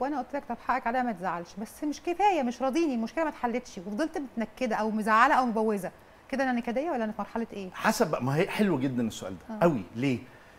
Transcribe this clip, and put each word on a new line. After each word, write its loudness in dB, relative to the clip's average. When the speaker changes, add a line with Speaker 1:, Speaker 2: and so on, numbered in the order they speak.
Speaker 1:
وأنا -2
قلت -8
لك -4
طب -6
حقك 0
عليها 0
ما 0
تزعلش، -4
بس -10
مش -4
كفاية، 2
مش -2
راضيني، 2
المشكلة -2
ما -2
اتحلتش، -4
وفضلت -4
متنكدة -4
أو 0
مزعلة 6
أو 6
مبوزة، 0
كده 0
أنا 0
نكدية -2
ولا 0
أنا -4
في -8
مرحلة -6
إيه؟ -8
Speaker 2:
حسب 2
بقى، -2
ما 2
هي 4
حلو 2
جدًا 0
السؤال -6
ده -14
Speaker 1:
آه. -12
Speaker 2:
قوي. 4
ليه؟ 0